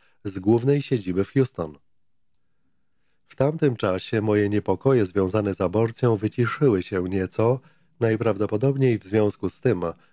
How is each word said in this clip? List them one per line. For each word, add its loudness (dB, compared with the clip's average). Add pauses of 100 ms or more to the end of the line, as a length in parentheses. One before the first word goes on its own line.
(240)
z -10
głównej 2
siedziby -2
w -12
Houston. -2 (1500)
W -20
tamtym 0
czasie -2
moje 2
niepokoje 0
związane 0
z -4
aborcją 0
wyciszyły 0
się -4
nieco, -2 (400)
najprawdopodobniej 0
w -20
związku 0
z -14
tym, 0 (320)